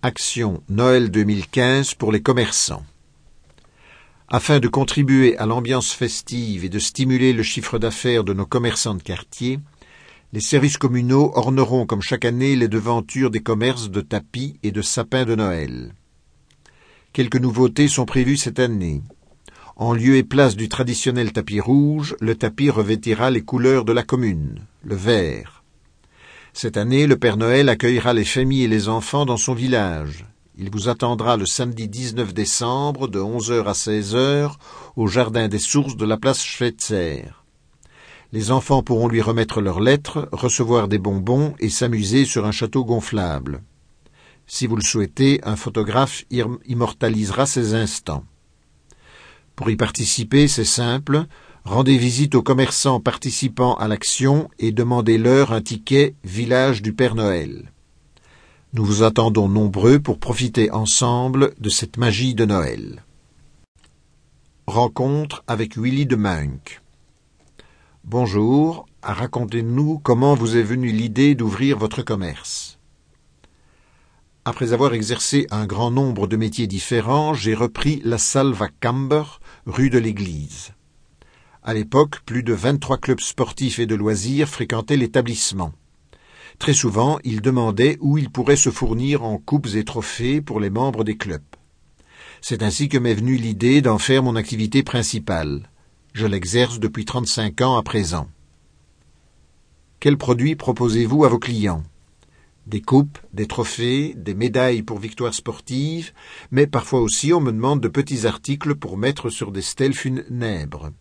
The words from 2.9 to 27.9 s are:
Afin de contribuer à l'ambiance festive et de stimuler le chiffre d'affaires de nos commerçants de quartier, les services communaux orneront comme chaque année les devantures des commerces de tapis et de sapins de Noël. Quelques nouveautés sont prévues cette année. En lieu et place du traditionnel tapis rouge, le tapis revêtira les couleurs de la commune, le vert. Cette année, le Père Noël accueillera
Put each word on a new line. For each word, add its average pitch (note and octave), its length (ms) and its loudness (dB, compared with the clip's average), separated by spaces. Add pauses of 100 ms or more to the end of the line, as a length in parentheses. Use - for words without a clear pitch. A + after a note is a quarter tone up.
Afin C#3+ 320 4
de A#2+ 80 2
contribuer C3+ 720 4
à G#2+ 80 -2
l'ambiance A#2+ 460 -2
festive A2+ 720 -6
et F#2+ 40 -4
de G2+ 120 -4
stimuler C3 520 2
le A2+ 120 0
chiffre A2+ 340 -4
d'affaires A2+ 460 0
de G2 80 -2
nos G2 120 -2
commerçants A#2 520 -2
de E2+ 60 -8
quartier, B2 580 -6 (720)
les G#2+ 80 -4
services C#3+ 360 2
communaux B2+ 600 4
orneront B2+ 500 2
comme G#2 160 -2
chaque B2 220 -4
année B2+ 320 2
les A#2+ 100 2
devantures A2+ 640 0
des A2 140 -4
commerces A#2 460 -2
de G2 100 -2
tapis A#2+ 640 -6
et G#2 80 -2
de G2+ 100 -4
sapins B2+ 420 -2
de A2+ 120 0
Noël. D2 580 -4 (1200)
Quelques B2+ 240 0
nouveautés B2 500 4
sont C3+ 180 0
prévues C3 340 0
cette A#2 200 -4
année. F#2 440 0 (720)
En A#2 160 0
lieu A#2+ 240 4
et B2+ 80 4
place B2+ 320 4
du A2 120 -4
traditionnel B2 640 -2
tapis G#2 280 -4
rouge, D3 600 2
le A2 140 0
tapis B2+ 360 0
revêtira A2 600 0
les C3 120 0
couleurs B2 420 2
de A2+ 80 2
la A#2+ 100 2
commune, F2 640 -2 (160)
le G#2 140 -6
vert. F2+ 640 -2 (920)
Cette - 220 -6
année, B2+ 300 4
le D3 100 6
Père G#2+ 220 2
Noël B2+ 320 4
accueillera A#2+ 420 2